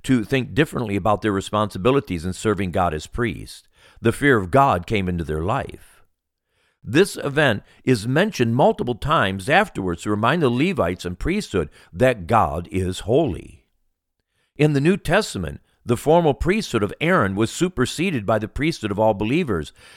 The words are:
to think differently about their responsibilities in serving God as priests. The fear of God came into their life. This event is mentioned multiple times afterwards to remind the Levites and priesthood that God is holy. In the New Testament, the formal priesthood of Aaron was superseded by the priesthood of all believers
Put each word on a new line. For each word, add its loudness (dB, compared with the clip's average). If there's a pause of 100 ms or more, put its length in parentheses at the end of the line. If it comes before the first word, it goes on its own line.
to 2
think -4
differently 0
about 0
their 2
responsibilities 0
in -4
serving -2
God 0
as -8
priests. -8 (320)
The 2
fear 4
of -2
God 2
came -2
into -2
their -4
life. -6 (960)
This 2
event 0 (220)
is 2
mentioned 0
multiple 2
times 0
afterwards 0
to -6
remind 0
the 4
Levites 0
and -8
priesthood -2 (240)
that 0
God 2
is -4
holy. -2 (880)
In 2
the 2
New 4
Testament, -2 (240)
the 2
formal 4
priesthood 0
of -2
Aaron 2
was 0
superseded -2
by 2
the -6
priesthood -4
of -4
all 4
believers -2 (240)